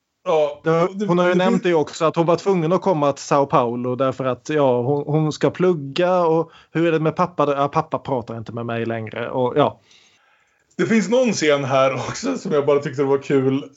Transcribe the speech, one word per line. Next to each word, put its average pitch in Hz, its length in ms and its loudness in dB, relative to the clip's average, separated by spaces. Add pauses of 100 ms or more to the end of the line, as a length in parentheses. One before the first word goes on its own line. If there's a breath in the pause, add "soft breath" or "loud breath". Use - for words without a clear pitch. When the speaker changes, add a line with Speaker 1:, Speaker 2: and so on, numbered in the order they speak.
(260)
Speaker 1:
ja, 156 380 0
Speaker 2:
det 160 60 -2
har, 165 240 2
Speaker 1:
det, 202 120 -4
Speaker 2:
hon 180 120 0
har 180 100 2
ju 180 60 2
Speaker 1:
det 185 40 2
Speaker 2:
nämnt 185 180 2
Speaker 1:
finns 185 80 -2
Speaker 2:
det 180 100 2
också, 156 320 0
att 151 100 0
hon 170 100 2
var 170 100 2
tvungen 175 380 0
att 185 80 0
komma 147 320 0
till - 120 -10
Sao 143 200 4
Paulo 123 500 0
därför 131 300 -2
att, 123 240 -6
ja, 139 320 2
hon, 143 260 0
hon 151 260 0
ska - 160 0
plugga 175 680 0
och 160 320 0 (200 loud breath)
hur 165 160 0
är 165 40 2
det 160 80 0
med 160 160 0
pappa? 147 420 0
Ja, 143 100 0
pappa 160 320 -2
pratar 117 380 -6
inte 113 140 -12
med 117 140 -8
mig 117 200 -4
längre 113 440 -6
och, 127 280 -2
ja. 139 220 2 (1000 soft breath)
Speaker 1:
Det 180 80 0
finns 208 240 2
någon 247 240 2
scen 143 300 2
här 135 300 2
också 127 440 -6
som - 140 -6
jag 143 140 2
bara 143 140 4
tyckte 143 240 -4
var 139 140 2
kul, 135 600 0